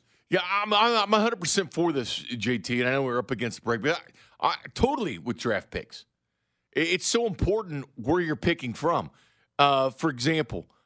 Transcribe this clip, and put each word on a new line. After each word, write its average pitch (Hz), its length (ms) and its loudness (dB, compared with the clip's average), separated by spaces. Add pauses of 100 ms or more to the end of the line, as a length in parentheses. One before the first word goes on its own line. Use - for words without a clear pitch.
(300)
Yeah, 185 140 0
I'm, 202 300 0
I'm, 226 220 4
I'm 208 180 2
a 214 60 6
hundred 226 200 0
percent 175 340 -2
for 170 180 0
this, 127 240 -2
J 120 420 -4
T, 120 220 -4
and 123 100 2
I 127 40 0
know 135 100 0
we're 123 160 0
up 120 100 -4
against 117 300 -4
the - 40 -20
break, 117 200 0
but 156 180 0 (380)
I, - 80 0
I 160 80 0 (180)
totally 220 460 0
with 120 180 -6
draft 104 320 -2
picks. - 360 -12 (640)
It, 156 160 0
it's 190 180 0
so 233 220 2
important 175 580 -2 (100)
where 139 240 2
you're 160 160 -2
picking 160 380 -2
from. 131 380 -2 (480)
Uh, 135 320 4
for - 180 -2
example, 139 560 -2 (200)